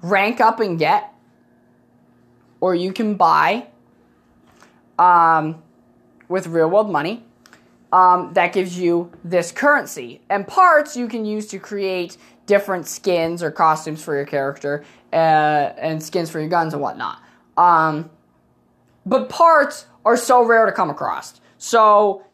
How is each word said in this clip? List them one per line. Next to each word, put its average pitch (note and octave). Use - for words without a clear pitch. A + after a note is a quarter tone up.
rank G3+
up A3+
and G3
get, D#3+
or F3+
you F3+
can G#3+
buy, E3+
um, E3
with F3+
real E3
world G#3
money. E3+
Um, F3+
that F3
gives F#3
you F3
this E3+
currency. D#3
And G3+
parts D#4+
you A#3+
can A3
use G#3+
to G3
create F#3+
different G3
skins E3+
or D#3
costumes D#3
for D3+
your C#3+
character, C#3+
uh, -
and D#3
skins E3
for E3
your D#3
guns E3
and C#3+
whatnot. -
Um, D#3+
but A#3
parts E4
are A#3
so B3
rare A3+
to G3+
come F3
across. G2
So G#3